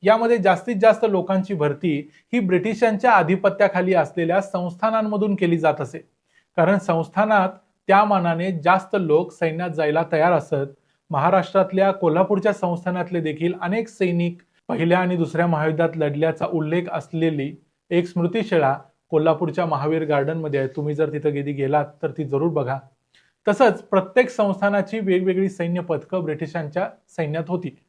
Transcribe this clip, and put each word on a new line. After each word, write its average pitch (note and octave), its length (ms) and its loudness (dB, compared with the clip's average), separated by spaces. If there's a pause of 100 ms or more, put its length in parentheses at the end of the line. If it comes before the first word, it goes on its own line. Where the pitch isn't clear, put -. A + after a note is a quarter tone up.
यामध्ये A3+ 340 4
जास्तीत F#3 380 0
जास्त A3 300 4
लोकांची F#3+ 480 0
भरती D3 440 0 (360)
ही A#3+ 60 2
ब्रिटिशांच्या G#3+ 720 2
आधिपत्याखाली F#3+ 800 2
असलेल्या E3+ 480 0
संस्थानांमधून G3+ 960 -2
केली E3+ 220 0
जात D#3 240 2
असे, - 180 -10 (580)
कारण F3+ 200 4
संस्थानात F#3+ 720 0 (400)
त्या G3 160 8
मानाने F3+ 480 0
जास्त F3 420 0
लोक E3+ 360 2
सैन्यात E3 400 -4
जायला D3+ 400 0
तयार E3 220 4
असत. C#3+ 340 -2 (440)
महाराष्ट्रातल्या F#3 840 2
कोल्हापूरच्या F#3+ 600 2
संस्थानातले F3+ 680 -4
देखील D#3 400 -4
अनेक A3 280 -4
सैनिक F3 480 -2 (320)
पहिल्या E3+ 300 2
आणि F3+ 180 0
दुसऱ्या E3+ 300 0
महायुद्धात D#3+ 500 0
लढल्याचा D#3 500 -2
उल्लेख E3+ 440 -2
असलेली D#3 640 -4 (380)
एक E3+ 160 0
स्मृतिशिळा E3+ 680 0 (380)
कोल्हापूरच्या D#3+ 540 0
महावीर D#3 400 -2
गार्डनमध्ये D3 540 -2
आहे. C3+ 80 -2
तुम्ही D3 280 -6
जर D3+ 180 -2
तिथं D3+ 180 -2
कधी C#3+ 220 -6
गेलात C#3+ 320 0 (180)
तर D#3 80 -4
ती D#3 140 -8
जरूर C#3 260 -2
बघा. C3+ 260 -4 (680)
तसंच G#3 360 4
प्रत्येक G3+ 460 2
संस्थानाची G3+ 680 -2
वेगवेगळी F#3 500 0
सैन्य F3 320 -4
पथकं F3 440 -4
ब्रिटिशांच्या D#3 640 -6 (300)
सैन्यात D#3 320 -4
होती. F3 260 -6 (140)